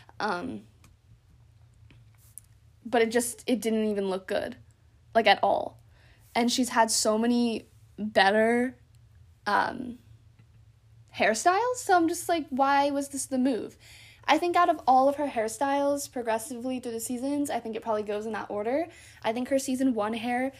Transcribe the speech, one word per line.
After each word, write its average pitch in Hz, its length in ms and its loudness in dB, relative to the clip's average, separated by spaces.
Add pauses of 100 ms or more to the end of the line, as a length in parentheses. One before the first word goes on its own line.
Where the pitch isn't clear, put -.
(200)
um, 202 420 -6 (2250)
but 233 160 2
it 226 80 2
just, 240 380 -2
it 240 120 0
didn't 220 260 0
even 202 220 -2
look 185 200 -4
good, - 280 -4 (600)
like, 226 100 4
at 196 160 6
all. - 380 0 (540)
And 233 160 2
she's 247 180 0
had 226 240 2
so 214 260 2
many 240 480 0 (320)
better, 220 800 2 (720)
um, 233 520 -2 (1200)
hairstyles, 359 600 2
so 392 200 2
I'm 330 100 4
just 339 220 -4
like, 339 220 0
"Why 277 400 2
was 277 180 -4
this - 180 -8
the 262 120 -4
move?" 254 380 -2 (540)
I 285 60 6
think 349 200 0
out 349 120 6
of 330 180 2
all 262 220 6
of 277 80 2
her 294 100 -2
hairstyles 277 840 -2
progressively 233 680 -4
through 240 120 -8
the 226 80 -6
seasons, 277 480 -4
I 233 120 -4
think 226 140 -8
it 220 80 -8
probably 214 200 -2
goes 208 240 -6
in 220 60 -6
that 208 180 -8
order. 233 360 -2 (360)
I 226 100 -2
think 247 160 -6
her 277 100 2
season 262 360 0
one 214 180 -2
hair, 247 480 -4